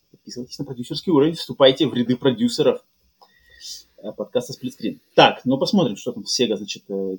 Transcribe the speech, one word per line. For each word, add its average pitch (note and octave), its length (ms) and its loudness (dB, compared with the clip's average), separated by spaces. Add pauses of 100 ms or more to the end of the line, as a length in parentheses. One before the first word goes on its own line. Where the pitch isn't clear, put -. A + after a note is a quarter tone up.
(120)
подписывайтесь - 480 -14
на C#3+ 60 -8
продюсерский C3+ 460 -6
уровень, D#3 220 4
вступайте C3+ 540 4
в A2+ 60 -4
ряды A#2+ 220 0
продюсеров, A#2+ 680 0 (1160)
э, G#2+ 160 -12
подкаста B2 400 -4
"Сплитскрин". - 480 -8 (120)
Так, - 320 6
ну C3 120 2
посмотрим, E3 400 2
что A2+ 160 -8
там G2+ 100 -12
Sega, G#2+ 320 0
значит, G2+ 340 -10
э, F#2+ 300 -6